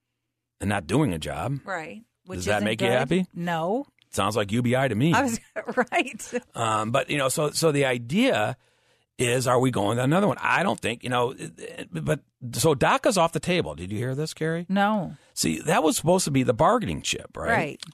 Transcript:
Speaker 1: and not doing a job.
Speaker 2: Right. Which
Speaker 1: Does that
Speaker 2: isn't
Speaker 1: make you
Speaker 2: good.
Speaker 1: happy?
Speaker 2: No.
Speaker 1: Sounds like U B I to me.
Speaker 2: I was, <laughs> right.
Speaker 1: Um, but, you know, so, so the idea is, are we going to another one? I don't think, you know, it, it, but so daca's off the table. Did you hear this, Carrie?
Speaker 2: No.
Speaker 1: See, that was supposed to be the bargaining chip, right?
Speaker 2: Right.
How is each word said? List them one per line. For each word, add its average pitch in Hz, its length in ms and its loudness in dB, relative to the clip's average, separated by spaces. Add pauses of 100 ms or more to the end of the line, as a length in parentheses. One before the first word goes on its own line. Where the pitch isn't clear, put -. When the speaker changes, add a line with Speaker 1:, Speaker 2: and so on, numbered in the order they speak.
(600)
Speaker 1:
and 98 100 -4
not 101 160 -2
doing 120 260 2
a 82 60 -4
job. 78 460 -6
Speaker 2:
Right. 185 400 -10 (220)
Which 185 120 -10
Speaker 1:
Does 180 80 -6
that 104 100 0
Speaker 2:
isn't 202 80 0
Speaker 1:
make 110 160 -2
you 120 80 2
Speaker 2:
good. 123 100 2
Speaker 1:
happy? 165 360 0
Speaker 2:
No. 175 520 -4 (240)
Speaker 1:
Sounds 104 260 0
like 104 160 0
U 120 100 0
B 120 140 2
I 135 120 2
to 113 60 -2
me. 147 180 2
Speaker 2:
I 247 100 4
was, 233 180 -2 (220)
<laughs> - 140 -6 (160)
right. 269 400 -4 (220)
Speaker 1:
Um, 110 360 0
but, 135 200 0
you 147 80 0
know, 135 100 0
so, 151 220 0
so 160 220 2
the 143 140 2
idea 127 720 2 (600)
is, 123 280 2
are 123 120 4
we 131 120 4
going 104 280 0
to 127 60 0
another 175 240 4
one? 127 120 0
I 127 220 2
don't 117 180 0
think, 110 220 -4
you 123 80 -6
know, 123 220 0
it, - 260 -12
it, - 300 -14 (160)
but 151 160 0 (320)
so 143 220 4
daca's 202 440 4
off 170 140 4
the 156 80 -2
table. 123 340 -2
Did 90 180 -10
you 107 60 -4
hear 127 160 -4
this, 151 180 -4
Carrie? 165 360 -6
Speaker 2:
No. 196 480 0 (180)
Speaker 1:
See, - 280 -2
that 196 200 2
was 233 140 2
supposed 180 300 2
to 165 40 -4
be 135 120 2
the 120 120 2
bargaining 156 480 2
chip, - 340 -8
right? - 140 -4
Speaker 2:
Right. 180 300 -2 (140)